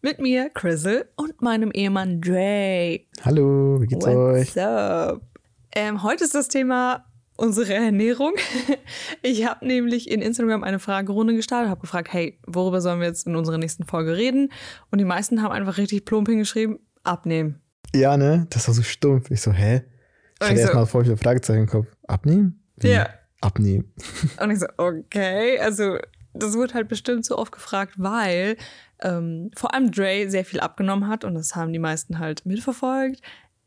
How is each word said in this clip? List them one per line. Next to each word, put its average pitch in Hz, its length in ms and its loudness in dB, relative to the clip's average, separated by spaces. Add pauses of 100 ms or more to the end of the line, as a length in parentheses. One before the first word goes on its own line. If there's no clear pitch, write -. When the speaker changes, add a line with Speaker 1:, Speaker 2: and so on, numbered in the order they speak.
Speaker 1:
Mit 277 200 -4
mir, 254 300 0
Crizzle, 180 640 -2
und 302 260 -6
meinem 226 300 0
Ehemann 190 480 -2
Dre. 185 800 0 (220)
Speaker 2:
Hallo, 139 580 4
wie 117 80 2
geht's 131 180 0
Speaker 1:
What's 127 500 4
Speaker 2:
euch? 180 80 0
Speaker 1:
up? 202 560 -2 (540)
Ähm, 214 300 -4
heute 247 180 0
ist 294 140 0
das 285 100 0
Thema 254 580 0 (320)
unsere 214 380 0
Ernährung. 226 600 2 (420)
<laughs> - 460 -14
Ich 233 220 0
hab - 180 -4
nämlich 240 460 0
in 208 140 -2
Instagram 226 400 0
eine 196 160 -2
Fragerunde 202 560 0
gestartet, 233 340 0
hab 185 120 -4
gefragt, 170 320 -6
„Hey, 170 340 -2
worüber 180 340 0
sollen 175 200 -2
wir 175 80 0
jetzt 170 180 -8
in 170 80 -2
unserer 160 240 0
nächsten 165 240 -6
Folge 165 340 -2
reden?“ 262 360 0 (400)
Und 202 60 2
die 202 60 4
meisten 208 380 0
haben 214 80 0
einfach 190 280 -4
richtig 202 260 -2
plump 214 240 0
hingeschrieben, 220 500 0 (240)
„Abnehmen.“ 160 580 -2 (320)
Speaker 2:
Ja, 139 240 6
ne? 151 340 4
Das - 180 0
war 117 60 4
so 117 80 4
stumpf. 135 500 2
Ich 120 80 0
so, 117 100 0
„Hä?“ 104 280 4
Ich 123 40 -2
Speaker 1:
Und - 640 -10
Speaker 2:
hatte 202 60 4
Speaker 1:
ich 208 60 6
so - 80 6
Speaker 2:
erstmal 123 200 4
voll 123 160 2
viele 120 140 4
Fragezeichen 117 460 2
im 110 40 4
Kopf. 110 220 0 (180)
„Abnehmen? 175 560 2 (140)
Wie? - 140 2
Speaker 1:
Ja. 233 180 4 (320)
Speaker 2:
Abnehmen?“ 98 520 0 (220)
<laughs> - 260 -4
Speaker 1:
Und 214 120 0
ich 208 80 0
so, 175 60 -4 (100)
Okay, 190 840 0
also 202 400 0 (360)
das 214 200 -4
wurde 247 200 -2
halt 220 140 -4
bestimmt 226 360 -4
so - 140 -6
oft - 140 -6
gefragt, - 440 -6
weil, 196 600 -2 (460)
ähm, 170 540 -4
vor - 180 -4
allem 254 160 2
Dre 196 380 -2
sehr 190 160 -2
viel - 160 -6
abgenommen 196 480 -2
hat 220 160 -4
und 190 100 -4
das 160 220 -6
haben 165 160 -4
die 165 60 -4
meisten 160 400 -4
halt 160 280 -6
mitverfolgt. 262 760 -4 (460)